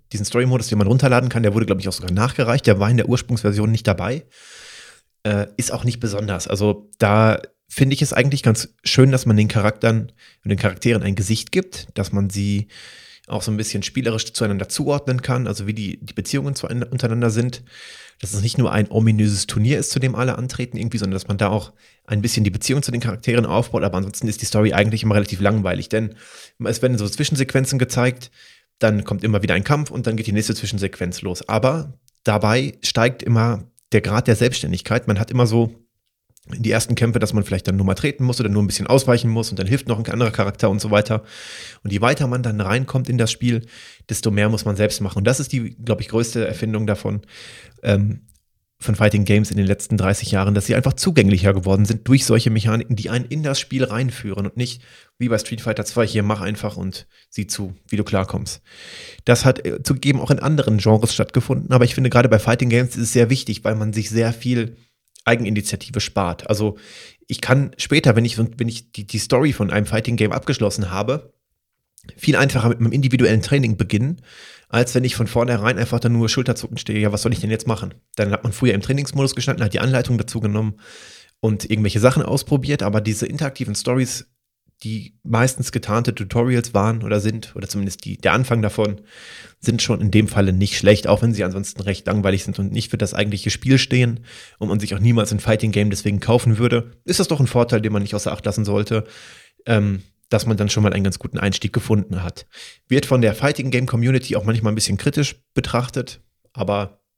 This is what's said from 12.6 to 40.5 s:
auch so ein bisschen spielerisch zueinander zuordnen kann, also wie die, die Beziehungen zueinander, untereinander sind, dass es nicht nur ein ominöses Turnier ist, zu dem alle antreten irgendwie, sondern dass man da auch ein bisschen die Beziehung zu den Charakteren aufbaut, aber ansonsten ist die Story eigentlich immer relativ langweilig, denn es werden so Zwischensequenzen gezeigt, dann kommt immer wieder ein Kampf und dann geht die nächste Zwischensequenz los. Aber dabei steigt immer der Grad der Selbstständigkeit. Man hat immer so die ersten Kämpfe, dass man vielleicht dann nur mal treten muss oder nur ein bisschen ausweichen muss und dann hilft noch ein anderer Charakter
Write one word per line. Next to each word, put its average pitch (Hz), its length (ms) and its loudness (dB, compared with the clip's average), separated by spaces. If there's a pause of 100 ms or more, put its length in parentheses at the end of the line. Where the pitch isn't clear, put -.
auch 101 160 -6
so 110 80 -4
ein 107 60 -2
bisschen 107 260 -6
spielerisch 113 500 -4
zueinander 101 360 -2
zuordnen 143 540 -2
kann, 127 240 -2
also 98 200 -6
wie 107 80 -2
die, 104 300 -8
die - 100 -16
Beziehungen 139 420 -4
zueinander, - 340 -6
untereinander 120 400 0
sind, 120 320 -2 (580)
dass 95 140 -8
es 101 80 0
nicht - 160 0
nur 123 140 2
ein 104 180 0
ominöses 107 560 2
Turnier 117 320 0
ist, - 140 -4
zu - 60 -4
dem 127 160 0
alle 160 220 -2
antreten 123 400 -8
irgendwie, 113 220 -4
sondern 95 160 -2
dass 92 140 -6
man 101 100 -2
da 104 100 2
auch 104 240 -2 (340)
ein 104 160 0
bisschen - 200 0
die - 80 4
Beziehung 139 320 0
zu - 80 -6
den 117 100 -4
Charakteren 117 460 0
aufbaut, 113 380 0
aber 95 140 -2
ansonsten 98 280 -4
ist 107 160 -6
die 104 40 -6
Story 107 260 2
eigentlich 107 320 0
immer 107 100 2
relativ 101 260 0
langweilig, 95 480 0
denn 107 260 -2 (500)
es 113 180 -2
werden 123 160 2
so 104 100 -2
Zwischensequenzen 135 720 -2
gezeigt, 123 520 -2 (500)
dann 107 240 2
kommt 101 180 -6
immer 104 200 0
wieder 101 120 0
ein 101 100 0
Kampf 147 260 0
und - 160 -6
dann 110 100 0
geht 110 100 -6
die 104 60 -2
nächste 107 220 0
Zwischensequenz 98 680 -6
los. 90 260 -8
Aber 131 520 -2 (240)
dabei 110 580 0
steigt 123 400 0
immer 113 420 0 (280)
der 107 80 4
Grad 101 260 0
der 117 100 4
Selbstständigkeit. 120 720 -2
Man 104 120 2
hat 113 120 -2
immer 123 160 4
so 117 280 0 (760)
die 107 180 -2
ersten 113 240 0
Kämpfe, 117 240 0
dass - 140 -2
man 104 120 2
vielleicht 98 240 -4
dann 95 80 0
nur 95 100 2
mal 98 80 2
treten 139 300 -2
muss 123 160 0
oder 110 80 0
nur 101 140 2
ein 101 40 2
bisschen 90 200 -4
ausweichen 120 440 4
muss 110 200 -2
und 92 80 -6
dann 95 80 -2
hilft 127 220 -2
noch 120 100 0
ein 113 80 -6
anderer 113 240 0
Charakter 101 400 0